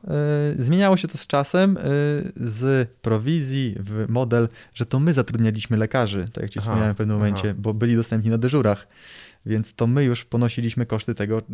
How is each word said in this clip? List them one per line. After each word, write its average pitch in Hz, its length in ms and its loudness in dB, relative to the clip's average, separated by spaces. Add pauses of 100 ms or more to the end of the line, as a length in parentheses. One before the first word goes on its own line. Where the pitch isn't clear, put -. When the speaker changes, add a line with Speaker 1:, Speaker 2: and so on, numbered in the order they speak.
(580)
Speaker 1:
E, 131 60 -2
zmieniało 185 320 4
się 185 120 -2
to - 100 -12
z - 80 -18
czasem, 180 500 2
e, - 40 -6 (560)
z 127 520 0 (140)
prowizji 131 800 0
w 107 280 -4
model, 117 400 2 (260)
że 117 120 -4
to 131 140 0
my 165 120 4
zatrudnialiśmy 113 640 0
lekarzy, 107 560 0
tak - 100 -8
jak 104 80 -6
ci - 80 -10
Speaker 2:
Aha, 101 100 -6
Speaker 1:
wspomniałem 107 260 0
w - 40 -6
pewnym 107 180 0
Speaker 2:
aha. 104 100 2
Speaker 1:
momencie, 101 280 -2
bo 104 200 -4
byli 117 220 2
dostępni 110 340 0
na 113 80 2
dyżurach. 123 480 2 (600)
Więc 110 280 -2
to 117 120 0
my 135 180 2
już 120 200 0
ponosiliśmy 120 600 -2
koszty - 280 -4
tego, 107 280 -2 (120)